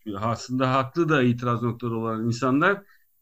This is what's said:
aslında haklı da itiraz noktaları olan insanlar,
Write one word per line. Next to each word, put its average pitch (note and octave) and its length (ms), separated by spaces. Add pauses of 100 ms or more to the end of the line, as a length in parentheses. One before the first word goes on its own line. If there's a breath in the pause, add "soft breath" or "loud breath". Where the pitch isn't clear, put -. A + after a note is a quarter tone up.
(160)
aslında B2 580
haklı C3+ 340
da D3 140
itiraz A#2+ 400
noktaları A#2 340
olan A2+ 300
insanlar, C#3 560 (400 soft breath)